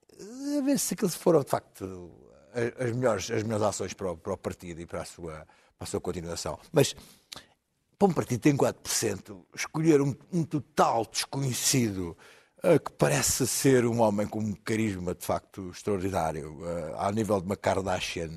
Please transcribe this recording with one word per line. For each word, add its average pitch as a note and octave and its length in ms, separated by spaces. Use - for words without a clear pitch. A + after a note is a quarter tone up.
a - 40
ver C4+ 160
se - 160
aquilo F#3 160
foram D#3+ 320
de - 60
facto F#2 640
as, A#2+ 340
as A2+ 80
melhores, A2+ 360
as A2+ 120
melhores G#2+ 220
ações G2 280
para F#2+ 200
o, E2+ 40
para G2 160
o F2+ 40
partido F2 440
e E2+ 60
para E2+ 160
a - 20
sua, D#2 420
para - 60
a - 20
sua - 140
continuação. E2+ 580
Mas C#3+ 220
para G3+ 120
um F3 40
partido A#2+ 260
que D3+ 100
tem C#3 80
quatro B2 260
por - 80
cento, G2+ 640
escolher D#3 460
um, C#3 140
um E3+ 100
total C#3 640
desconhecido, A#2 1120
eh, E3+ 160
que - 120
parece C#3+ 540
ser B2+ 400
um A#2 140
homem G#2+ 260
com G#2+ 140
um G#2+ 140
carisma G2 600
de - 100
facto F#2 460
extraordinário, E2 920
eh, E2+ 320
ao G2 160
nível G#2 280
de E2+ 60
uma G2 100
Kardashian F#2 800